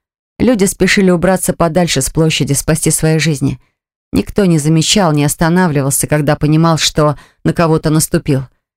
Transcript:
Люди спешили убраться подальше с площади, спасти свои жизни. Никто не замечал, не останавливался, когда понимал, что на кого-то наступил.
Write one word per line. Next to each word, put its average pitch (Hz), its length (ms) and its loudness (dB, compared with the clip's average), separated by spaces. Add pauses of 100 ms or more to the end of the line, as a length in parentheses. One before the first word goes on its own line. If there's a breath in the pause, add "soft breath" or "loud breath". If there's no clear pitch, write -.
(380)
Люди 208 280 2
спешили 185 460 2
убраться 180 420 0
подальше 170 480 0
с - 80 -4
площади, 156 420 0
спасти 156 400 -2
свои 160 280 0
жизни. 143 420 -4 (500)
Никто - 320 -2
не 170 160 2
замечал, 160 540 2
не 147 100 0
останавливался, 156 840 0
когда 151 280 0
понимал, 156 420 2
что 151 400 -2 (280 loud breath)
на 160 80 0
кого-то 160 360 0
наступил. 151 540 -2 (340)